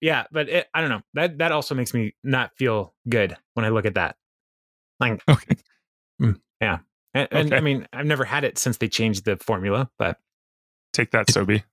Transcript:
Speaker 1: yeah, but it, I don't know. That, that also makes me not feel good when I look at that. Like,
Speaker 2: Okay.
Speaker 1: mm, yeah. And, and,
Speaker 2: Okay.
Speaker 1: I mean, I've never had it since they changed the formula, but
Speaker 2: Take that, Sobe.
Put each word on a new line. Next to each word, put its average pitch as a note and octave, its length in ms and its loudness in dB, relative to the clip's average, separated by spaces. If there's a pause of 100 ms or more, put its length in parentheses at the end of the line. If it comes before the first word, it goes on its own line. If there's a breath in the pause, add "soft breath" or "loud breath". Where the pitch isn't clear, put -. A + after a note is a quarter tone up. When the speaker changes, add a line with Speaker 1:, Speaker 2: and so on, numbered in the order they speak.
Speaker 1:
yeah, D3+ 300 0
but D3+ 180 -2
it, E3+ 220 -2
I D#3+ 100 -2
don't D3 100 0
know. G#2+ 100 -4 (140)
That, D#3 240 -2
that E3 120 0
also D3+ 220 -2
makes B2+ 220 -4
me A2 180 -2 (100)
not C3 320 -2
feel A2 380 -2 (160)
good G#2 260 2 (200)
when A2+ 100 0
I A2 40 2
look A2 180 0
at F#2+ 80 -2
that. F2+ 220 -2 (800)
Like, A#2 280 0
Speaker 2:
Okay. - 280 6 (680)
Speaker 1:
mm, G#2+ 180 2 (220)
yeah. G2+ 160 0 (380)
And, C#3 160 0
and, D3+ 160 2
Speaker 2:
Okay. C3+ 100 2
Speaker 1:
I D3 40 2
mean, C#3 300 0
I've C3+ 140 -6
never D3 180 0
had C#3 200 -2
it - 160 -2
since B2 180 -2
they A2+ 100 -2
changed G#2+ 380 -2
the G2 120 0
formula, G#2 600 -2
but - 220 -2 (760)
Speaker 2:
Take - 180 0
that, A2 160 2
Sobe. G2+ 460 2